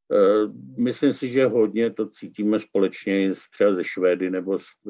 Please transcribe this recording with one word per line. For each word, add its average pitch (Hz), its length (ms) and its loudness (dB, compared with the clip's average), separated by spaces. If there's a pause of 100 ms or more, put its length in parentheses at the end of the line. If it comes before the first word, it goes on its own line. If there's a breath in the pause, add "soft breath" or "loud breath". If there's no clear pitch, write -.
(140)
Eh, 104 400 4 (240)
myslím 123 360 0
si, - 140 -6
že 131 180 2
hodně 110 440 2
to 107 200 -6
cítíme 107 500 -2
společně 95 760 -2
s-, - 140 -20
třeba 101 260 2
se 87 80 -2
Švédy 90 460 0
nebo 92 300 -4
s-, - 100 -18 (200)